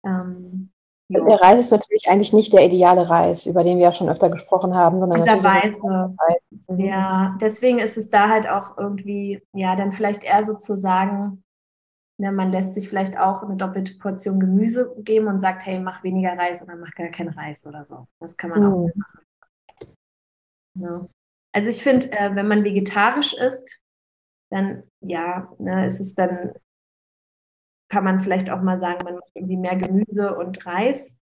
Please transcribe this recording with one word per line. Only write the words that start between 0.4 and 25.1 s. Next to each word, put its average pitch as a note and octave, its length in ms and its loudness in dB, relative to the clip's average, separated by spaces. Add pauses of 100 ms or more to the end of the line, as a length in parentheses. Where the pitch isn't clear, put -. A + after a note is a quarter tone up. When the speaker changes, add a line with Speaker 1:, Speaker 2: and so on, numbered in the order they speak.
Speaker 1:
ja. - 140 0
Speaker 2:
Der G#3+ 180 6
Reis G#3+ 200 10
ist A#3+ 100 2
natürlich - 380 2
eigentlich G3+ 240 4
nicht G#3+ 200 6
der F3 120 10
ideale F3+ 440 6
Reis, E3+ 360 2
über E3+ 180 2
den F3+ 140 4
wir F3 80 6
ja F3 80 6
schon F3 160 -2
öfter F#3 200 2
gesprochen F#3 460 0
haben, F3+ 240 4
sondern F3 240 2
Speaker 1:
Dieser G#3+ 140 6
Speaker 2:
natürlich G3 280 4
ist G#3+ 120 -4
es - 60 -12
Speaker 1:
weiße. F#3 360 -2
Speaker 2:
Reis. E3 320 0 (160)
Mhm. F#3 120 -4
Speaker 1:
Ja, F#3+ 600 -2
deswegen A#3 380 2
ist A3 180 -4
es G#3+ 120 -8
da G#3 200 4
halt A3 180 2
auch G3 300 -6
irgendwie, G3+ 640 -8 (120)
ja, F#3+ 220 -2
dann G3 180 -2
vielleicht G#3 300 -4
eher G#3 200 2
so G#3+ 140 -4
zu - 180 -6
sagen, G3 680 -2 (760)
ne, G3 120 -4
man F#3+ 200 0
lässt F#3+ 240 -4
sich G#3 140 -8
vielleicht G3 280 -4
auch G3 240 0
eine G3+ 140 -8
doppelte F#3+ 420 -6
Portion F#3+ 420 -4
Gemüse A3+ 600 0
geben G#3+ 280 0
und F#3+ 120 -2
sagt, F#3 260 -4
hey, F#3 140 -6
mach F#3 240 -10
weniger F#3 340 -2
Reis F3 240 -4
oder E3+ 140 -18
mach E3+ 180 -18
gar E3+ 140 -10
keinen E3 220 -10
Reis D3+ 360 -14
oder D3 200 -18
so. C3 200 -20 (140)
Das E3 180 -18
kann E3+ 140 -10
man G#3 120 2
auch F#3+ 220 2
Speaker 2:
Mhm. E3+ 100 -2
Speaker 1:
machen. - 240 -12 (1600)
Ja. F3 280 -12 (480)
Also G#3 140 -2
ich A#3 120 -8
finde, C4 300 2
äh, G3+ 240 -2
wenn G3+ 120 -2
man G#3+ 160 2
vegetarisch G#3 680 0
isst, - 460 -6 (720)
dann, G3 320 -4 (180)
ja, F3+ 560 -8